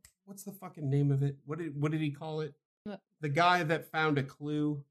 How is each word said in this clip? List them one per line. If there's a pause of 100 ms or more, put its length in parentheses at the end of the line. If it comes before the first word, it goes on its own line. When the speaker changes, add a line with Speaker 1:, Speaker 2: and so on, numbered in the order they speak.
(260)
Speaker 1:
what's
the
fucking
name
of
it? (100)
What
did,
what
did
he
call
it? (320)
Speaker 2:
What? (200)
Speaker 1:
The
guy
that
found
a
clue